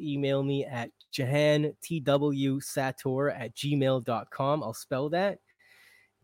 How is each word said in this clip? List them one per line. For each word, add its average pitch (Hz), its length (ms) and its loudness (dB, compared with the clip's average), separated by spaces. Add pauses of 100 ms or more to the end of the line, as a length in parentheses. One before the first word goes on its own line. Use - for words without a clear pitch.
email 139 400 0
me 139 240 0
at 117 240 -6 (220)
jehantwsator 139 2250 0
at 113 180 -8
gmail 135 480 2
dot 113 260 -2
com. 143 320 -2
I'll 110 120 -6
spell 139 360 -4
that. 185 280 0 (840)